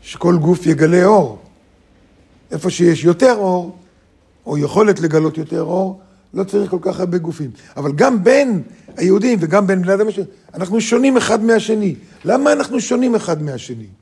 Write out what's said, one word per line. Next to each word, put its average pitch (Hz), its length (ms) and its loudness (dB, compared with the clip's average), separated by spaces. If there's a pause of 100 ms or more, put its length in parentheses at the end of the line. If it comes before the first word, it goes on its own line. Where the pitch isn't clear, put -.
שכל 175 340 0
גוף 165 300 0
יגלה 165 380 4
אור. 170 340 2 (1120)
איפה 160 200 -4
שיש 170 340 2
יותר 175 300 4
אור, 180 420 -4 (680)
או 147 120 -4
יכולת 190 420 2
לגלות 156 380 0
יותר 165 240 -6
אור, 185 380 -4 (340)
לא 190 100 -4
צריך 196 260 -2
כל 185 100 -2
כך 175 200 -6
הרבה 180 180 -2
גופים. 160 320 -8 (260)
אבל 139 160 -4
גם 220 320 0
בין 254 380 2 (340)
היהודים 196 460 2
וגם 190 240 2
בין 185 160 0
בני 190 120 0
אדם, 208 120 0 (480)
אנחנו 190 260 -4
שונים 254 360 2
אחד 226 280 0
מהשני. 220 500 0 (300)
למה 277 280 2
אנחנו 269 280 -2
שונים 247 340 0
אחד 165 280 -4
מהשני? 120 440 -10 (160)